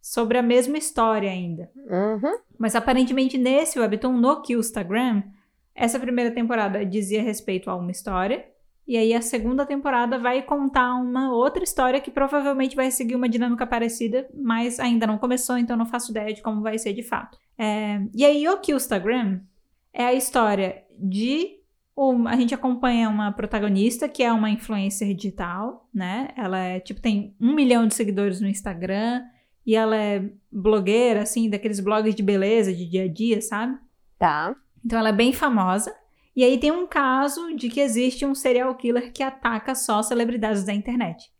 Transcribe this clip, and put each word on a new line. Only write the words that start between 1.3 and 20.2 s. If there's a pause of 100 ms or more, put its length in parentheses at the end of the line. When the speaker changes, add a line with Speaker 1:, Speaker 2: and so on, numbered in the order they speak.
Speaker 1:
ainda.
Speaker 2:
Uhum. (200)
Speaker 1:
Mas,
aparentemente,
nesse
webtoon,
no
Killstagram, (520)
essa
primeira
temporada
dizia
respeito
a
uma
história, (420)
e
aí
a
segunda
temporada
vai
contar
uma
outra
história
que
provavelmente
vai
seguir
uma
dinâmica
parecida,
mas
ainda
não
começou,
então
não
faço
ideia
de
como
vai
ser
de
fato. (220)
É, (140)
e
aí
o
Killstagram (520)
é
a
história (140)